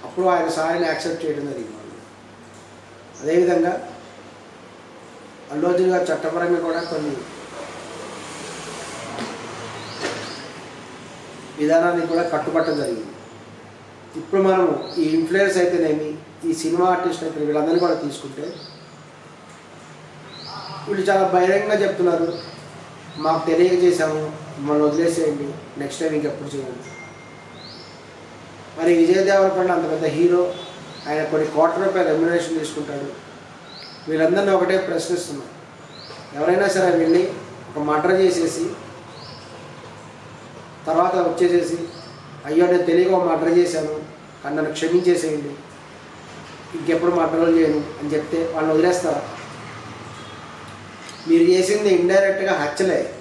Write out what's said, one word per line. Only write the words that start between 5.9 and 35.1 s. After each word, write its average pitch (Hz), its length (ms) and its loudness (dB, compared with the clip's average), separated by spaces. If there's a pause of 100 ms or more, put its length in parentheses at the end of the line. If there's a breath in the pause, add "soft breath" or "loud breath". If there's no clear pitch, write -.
గారు 175 120 2
చట్టపరంగా 165 560 0
కూడా 165 240 -2
కొన్ని 151 340 -4 (4000)
విధానాన్ని 165 500 4
కూడా 165 160 0
కట్టుబట్టడం 156 540 0
జరిగింది. 120 280 -2 (1120)
ఇప్పుడు 190 240 0
మనం 185 560 2
ఈ 170 40 2
ఇన్‌ఫ్లుయెన్స్ 165 560 2
అయితేనేమి, 156 600 2 (340)
ఈ - 20 2
సినిమా 170 320 2
ఆర్టిస్ట్ 175 380 0
అయితే 147 220 -2
వీళ్ళందరినీ 151 340 2
కూడా 170 140 4
తీసుకుంటే, 143 600 -6 (2250)
వీళ్ళు 196 220 0
చాలా 190 180 4
బహిరంగంగా 196 540 4
చెప్తున్నారు, 170 520 2 (840)
"మాకు 160 280 0
తెలియక 175 280 6
చేశాము, 156 580 2 (260)
మమ్మల్ని 147 280 2
వదిలేసేయండి, 151 920 0
నెక్స్ట్ 143 220 -6
టైమ్ 156 140 0
ఇంకెప్పుడు 143 400 -4
చేయండి." 123 340 -8 (1900)
మరి 170 140 6
విజయ్ 185 300 6
దేవరకొండ 185 460 4
అంత 165 200 0
పెద్ద 160 140 -2
హీరో, 175 480 4 (540)
ఆయన 156 160 -2
కొన్ని 151 240 0
కోట్ల 165 360 2
రూపాయల 185 240 2
రెమ్యునరేషన్ 165 520 2
తీసుకుంటాడు. 143 680 -8 (840)
వీళ్ళందరినీ 175 420 4
ఒకటే 185 260 4
ప్రశ్నిస్తున్నాం, 165 680 -2 (880)